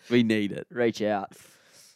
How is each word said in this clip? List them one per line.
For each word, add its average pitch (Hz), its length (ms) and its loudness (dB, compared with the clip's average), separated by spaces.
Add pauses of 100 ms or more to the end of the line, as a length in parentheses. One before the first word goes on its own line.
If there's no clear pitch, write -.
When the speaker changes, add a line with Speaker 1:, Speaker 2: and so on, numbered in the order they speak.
(100)
Speaker 1:
We 123 120 6
need 107 300 0
it. - 180 -10
Speaker 2:
Reach 117 320 -2
out. 104 300 -2 (640)